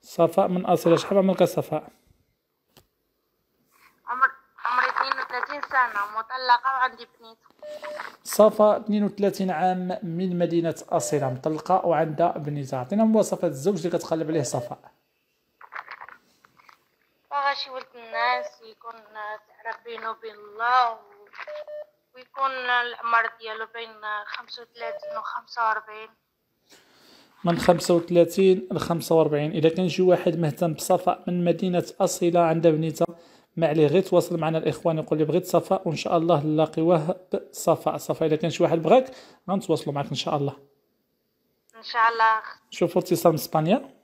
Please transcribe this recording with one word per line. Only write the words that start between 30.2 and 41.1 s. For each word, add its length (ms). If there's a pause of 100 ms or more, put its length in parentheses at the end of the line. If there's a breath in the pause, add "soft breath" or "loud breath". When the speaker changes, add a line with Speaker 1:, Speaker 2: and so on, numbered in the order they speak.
Speaker 1:
مهتم 340
بصفاء 540
من 180
مدينة 400 (140)
أصيلة، 400
عندها 320
بنيته، 340 (500 soft breath)
ما 120
عليه 200
غير 140
تواصل 380
معنا 180
الإخوان، 400
يقول 220
لي: 60
"بغيت 200
صفاء"، 420
وإن 80
شاء 220
الله 280
نلاقيوه 760 (320)
بصفاء. 460
صفاء، 300
إذا 80
كان 140
شي 140
واحد 180
بغاك، 300 (380 loud breath)
غنتواصلوا 460
معك 100
إن 100
شاء 200
الله. 220 (1160)